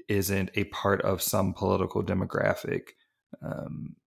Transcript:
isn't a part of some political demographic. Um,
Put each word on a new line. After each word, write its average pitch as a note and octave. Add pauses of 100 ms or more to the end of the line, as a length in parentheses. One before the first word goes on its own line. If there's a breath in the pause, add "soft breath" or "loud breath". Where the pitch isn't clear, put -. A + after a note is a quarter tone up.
isn't G2
a G2+
part G2
of F#2+
some F#2+
political F#2+
demographic. - (520)
Um, - (180)